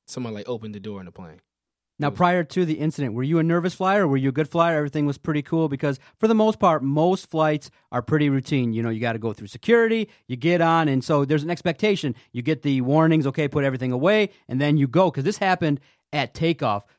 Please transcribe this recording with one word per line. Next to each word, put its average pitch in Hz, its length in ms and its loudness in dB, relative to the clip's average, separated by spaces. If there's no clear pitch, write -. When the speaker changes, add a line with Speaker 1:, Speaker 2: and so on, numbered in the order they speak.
Speaker 1:
someone, 120 260 -10
like, 104 160 -10
opened 110 240 -10
the 104 60 -14
door 101 220 -12
in 90 40 -16
the 87 60 -18
plane. 90 300 -20
Speaker 2:
Now, 147 80 -2
Speaker 1:
It 143 40 -2
was 98 60 -8
Speaker 2:
prior 180 260 2
to 180 220 -2
the 156 140 -2
incident, 143 340 -4
were 123 80 -4
you 156 160 0
a 160 60 2
nervous 170 320 0
flyer 190 300 2
or - 20 2
were 139 100 2
you 135 120 0
a - 20 0
good 143 180 -2
flyer? 170 280 2
Everything 147 280 -2
was 143 140 -2
pretty 151 240 -2
cool 160 260 0
because, 135 300 -2
for 220 100 0
the 226 60 4
most 214 260 2
part, 160 220 2
most 156 480 0
flights 156 400 0
are 123 100 -2
pretty 151 260 2
routine. 131 460 0
You 113 80 -2
know, 113 80 -2
you 113 100 -4
gotta 113 200 -2
go 110 140 -4
through 101 140 -16
security, 226 600 0
you 127 80 -8
get 165 260 2
on, 165 260 2
and 131 160 0
so 143 220 2
there's 147 180 0
an 170 80 -4
expectation. 175 640 -2
You 120 100 -8
get 151 220 -2
the 135 180 0
warnings, 156 460 4
"Okay, 143 200 -2
put 139 180 -2
everything 131 260 -2
away," 196 380 2
and 127 120 -4
then 147 180 2
you 139 100 2
go, 165 240 2
'cause 139 140 -4
this 208 120 -2
happened 180 420 0
at 143 220 -4
takeoff. 139 520 -2